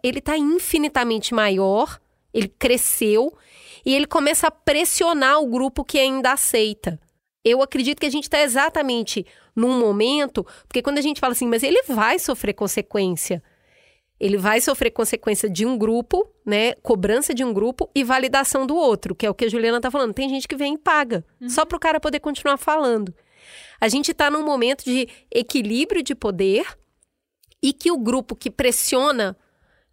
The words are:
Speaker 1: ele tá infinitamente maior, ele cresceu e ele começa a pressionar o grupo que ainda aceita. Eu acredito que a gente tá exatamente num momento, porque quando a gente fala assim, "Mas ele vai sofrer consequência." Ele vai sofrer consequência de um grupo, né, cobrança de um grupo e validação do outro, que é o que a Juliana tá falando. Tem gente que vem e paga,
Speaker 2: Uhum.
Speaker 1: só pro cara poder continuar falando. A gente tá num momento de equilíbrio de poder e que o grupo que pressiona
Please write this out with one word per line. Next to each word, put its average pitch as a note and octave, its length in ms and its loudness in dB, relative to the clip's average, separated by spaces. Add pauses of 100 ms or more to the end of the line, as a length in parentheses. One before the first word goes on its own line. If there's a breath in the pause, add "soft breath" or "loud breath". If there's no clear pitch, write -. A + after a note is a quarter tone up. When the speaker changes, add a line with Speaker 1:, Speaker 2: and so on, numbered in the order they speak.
Speaker 1:
ele B3+ 180 -2
tá D4+ 180 -2
infinitamente C#4+ 960 0
maior, G3+ 640 2 (340)
ele G3+ 160 -2
cresceu A#3 880 0 (480 loud breath)
e C4 100 2
ele C#4+ 120 2
começa D4+ 400 2
a D#4 40 4
pressionar D4+ 920 2
o D4 60 0
grupo C4 380 -2
que - 140 -2
ainda C4 340 2
aceita. A3 680 0 (440)
Eu B3 180 4
acredito C4+ 380 -2
que D#4 60 0
a C#4+ 40 0
gente C#4+ 180 -6
tá D4+ 140 2
exatamente C4+ 840 -2 (300 soft breath)
num B3 220 2
momento, A#3 680 0 (200 loud breath)
porque B3 160 -2
quando C#4+ 160 -2
a C#4+ 40 0
gente D4 180 -2
fala B3+ 120 0
assim, B3 160 -2
"Mas A#3 140 0
ele F4 260 2
vai A#3+ 300 2
sofrer A#3+ 360 -4
consequência." F#3+ 880 -2 (760 soft breath)
Ele G3+ 180 0
vai G#3+ 220 2
sofrer C4 320 0
consequência G#3+ 580 -2
de F#3 160 -2
um B3+ 100 0
grupo, A#3 540 0 (160)
né, G#3+ 280 2
cobrança A3 600 0
de B3+ 100 -2
um A#3+ 80 -2
grupo A3 400 -2
e C#4 120 2
validação C4 600 0
do C#4 120 -2
outro, A3+ 360 0
que G3 140 -4
é - 20 2
o G3+ 60 -2
que B3 100 -2
a A3+ 60 0
Juliana A#3 300 0
tá B3+ 100 -4
falando. A#3+ 240 -2
Tem C4+ 140 -4
gente C4 180 -4
que - 80 -8
vem C#4+ 200 -2
e D4+ 40 -8
paga, C#4 460 0 (160)
Speaker 2:
Uhum. B3 80 -12
Speaker 1:
só D#4 160 2
pro D#4+ 160 -6
cara D#4+ 180 2
poder D4 220 -2
continuar C#4+ 360 -2
falando. B3 560 0 (680 loud breath)
A A3+ 80 2
gente C4+ 260 0
tá C#4+ 160 4
num D4+ 140 -2
momento C4+ 400 0
de B3 240 0 (240 loud breath)
equilíbrio B3 680 0
de C4+ 140 -4
poder G3 500 0 (960)
e C#4 120 0
que - 180 0
o E4+ 80 0
grupo B3 380 -4
que - 160 -8
pressiona B3+ 840 0 (560)